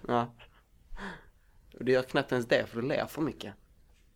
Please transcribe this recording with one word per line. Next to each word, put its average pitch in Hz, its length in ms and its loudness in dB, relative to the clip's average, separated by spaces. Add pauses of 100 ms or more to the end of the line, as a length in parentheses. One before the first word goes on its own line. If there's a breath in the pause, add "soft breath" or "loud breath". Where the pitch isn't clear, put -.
Ja. 120 260 0 (1500 loud breath)
Och 120 60 -8
du 127 60 4
gör 127 120 6
knappt 139 280 0
ens 123 160 2
det, 120 180 4
för 113 160 -6
du 123 60 -2
ler 120 180 0
för - 160 -8
mycket. 110 320 -4 (640)